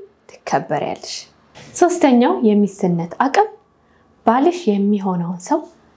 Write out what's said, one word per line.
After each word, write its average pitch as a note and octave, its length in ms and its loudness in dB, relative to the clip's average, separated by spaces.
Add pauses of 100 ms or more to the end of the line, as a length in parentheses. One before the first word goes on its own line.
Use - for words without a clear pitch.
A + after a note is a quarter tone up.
(280)
ትከበሪያለሽ። - 880 -6 (600)
ሶስተኛው D#4 580 4 (100)
የሚስትነት G3 760 0
አቅም E4 300 0 (760)
ባልሽ C#4 400 2
የሚሆነውን G3 720 0
ሰው - 200 -2 (380)